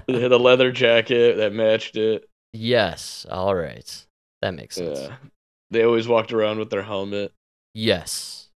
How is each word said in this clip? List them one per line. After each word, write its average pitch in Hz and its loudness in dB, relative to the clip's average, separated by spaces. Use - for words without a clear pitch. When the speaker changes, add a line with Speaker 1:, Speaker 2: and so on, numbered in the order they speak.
Speaker 1:
It 127 -2
had 123 0
a 123 10
leather 127 6
jacket 120 4
that 107 0
matched 110 0
it. 110 -2
Speaker 2:
Yes, 110 -2
all 95 -2
right. 69 -8
That 101 -2
makes 62 -16
sense. 80 -6
Speaker 1:
Yeah. 69 -12
They 113 2
always 113 2
walked 113 0
around 107 0
with 107 -6
their 98 -4
helmet. 101 -8
Speaker 2:
Yes. - -6